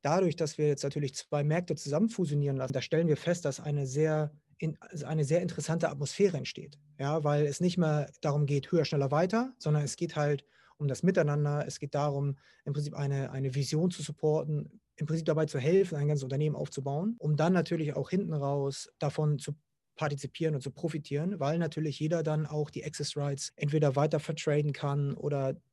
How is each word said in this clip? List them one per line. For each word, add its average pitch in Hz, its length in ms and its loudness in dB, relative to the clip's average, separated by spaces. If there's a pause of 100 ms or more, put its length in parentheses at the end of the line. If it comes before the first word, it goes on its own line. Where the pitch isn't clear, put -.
dadurch, 165 340 2
dass 151 220 -2
wir 151 100 2
jetzt 143 160 0
natürlich 143 320 -2
zwei - 280 -2
Märkte 160 320 0
zusammen 156 340 0
fusionieren 143 460 0
lassen, 131 180 -2
da 131 80 0
stellen 165 260 2
wir 147 100 4
fest, 175 260 -2
dass 139 160 -2
eine 143 280 -2
sehr 151 440 2 (260)
in-, 160 220 -4
also 143 260 -10
eine 156 200 0
sehr 160 160 4
interessante 170 480 -2
Atmosphäre 147 480 0
entsteht. - 420 -10 (180)
Ja, 147 260 0
weil 147 220 4
es 143 140 -2
nicht 180 180 2
mehr 151 320 2 (120)
darum 147 240 2
geht, 139 260 0
höher, 165 140 4
schneller, 139 260 2
weiter, 214 460 2
sondern 151 260 2
es - 140 -6
geht 170 180 -4
halt 147 300 0 (320)
um 147 100 -2
das 131 160 -2
Miteinander. 147 640 2
Es - 120 -10
geht 143 140 -8
darum, 143 440 0 (260)
im 147 100 -4
Prinzip 147 200 -4
eine, 139 380 -2
eine 131 240 -4
Vision 156 360 0
zu - 100 -10
supporten, 151 760 -2 (160)
im 147 120 -4
Prinzip 160 180 -2
dabei 156 200 2
zu 143 140 -4
helfen, 175 380 4
ein 143 100 0
ganzes 147 160 0
Unternehmen 143 320 0
aufzubauen, 147 640 -4
um 151 160 2
dann 156 160 4
natürlich 160 440 0
auch 139 140 -4
hinten 180 240 0
raus 139 560 -2 (100)
davon 147 400 0
zu 147 160 -8 (400)
partizipieren 147 600 -2
und 131 60 -4
zu 139 100 -8
profitieren, 160 680 -4
weil 147 180 0
natürlich 156 420 -2
jeder 160 240 0
dann 156 220 0
auch 151 240 -2
die - 160 -10
Access 151 300 -6
Rights 143 400 -4
entweder 147 400 2
weiter 151 240 2
vertraden 147 540 0
kann 143 400 -2
oder 139 420 -2 (180)